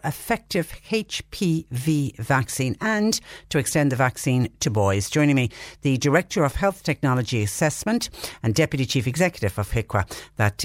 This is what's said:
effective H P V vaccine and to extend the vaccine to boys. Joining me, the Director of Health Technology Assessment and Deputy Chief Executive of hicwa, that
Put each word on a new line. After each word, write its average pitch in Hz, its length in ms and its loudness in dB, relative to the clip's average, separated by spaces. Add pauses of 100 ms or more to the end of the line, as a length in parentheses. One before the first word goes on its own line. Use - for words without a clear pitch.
effective - 680 -4 (200)
H - 400 -4
P 165 400 0
V 143 460 0
vaccine 131 640 0
and 214 380 0 (300)
to 160 100 0
extend 143 320 2
the 127 60 0
vaccine 127 520 2 (120)
to - 100 0
boys. 98 400 2
Joining 147 240 4
me, 127 160 2 (320)
the 135 160 2
Director 175 460 2
of 180 100 0
Health 196 300 0
Technology 127 580 0
Assessment 170 680 -2 (340)
and 113 100 2
Deputy 147 320 2
Chief 123 220 0
Executive 151 500 0
of 104 140 -4
hicwa, 107 360 0 (280)
that 104 280 0